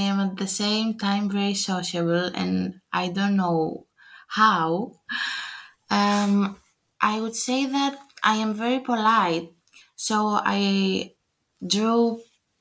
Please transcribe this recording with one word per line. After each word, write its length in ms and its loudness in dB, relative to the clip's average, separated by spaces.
am 140 2
at 160 -2
the 100 -4
same 500 0
time 320 -2
very 260 -2
sociable, 800 -2
and 480 -2
I 160 -2
don't 280 0
know 520 0
how. 720 2
Um, 680 2
I 200 2
would 140 -4
say 320 0
that 320 -2
I 140 4
am 180 -2
very 260 0
polite, 720 0
so 480 0
I 720 0
draw 520 2